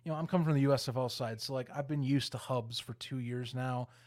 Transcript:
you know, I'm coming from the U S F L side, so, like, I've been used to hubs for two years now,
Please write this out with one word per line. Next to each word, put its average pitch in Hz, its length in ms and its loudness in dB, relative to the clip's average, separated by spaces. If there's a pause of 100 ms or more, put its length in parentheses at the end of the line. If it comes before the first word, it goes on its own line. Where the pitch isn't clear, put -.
you 160 80 -4
know, 151 60 -4
I'm 160 100 -2
coming 180 160 4
from 156 100 4
the 139 60 6
U 139 120 8
S 135 160 2
F 120 80 -2
L 127 120 2
side, 113 320 -4
so, - 120 -6
like, 131 220 -2
I've 143 140 -4
been 147 160 0
used 135 260 2
to 123 80 -6
hubs 117 400 -4
for - 160 -8
two - 240 -8
years 123 380 -4
now, 127 320 -2 (180)